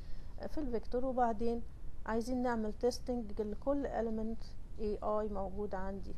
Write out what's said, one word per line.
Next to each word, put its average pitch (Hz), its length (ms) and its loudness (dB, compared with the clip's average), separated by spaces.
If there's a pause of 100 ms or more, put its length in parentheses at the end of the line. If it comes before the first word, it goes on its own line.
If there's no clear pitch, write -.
(480)
في - 100 0
الفيكتور. 247 480 2
وبعدين 233 560 4 (440)
عايزين 233 360 0
نعمل 226 320 0
تيستنج 240 680 0
لكل 247 460 0
element 220 580 0 (340)
إيه 208 400 0
آي 214 100 0
موجود 196 460 -2
عندي 190 420 -2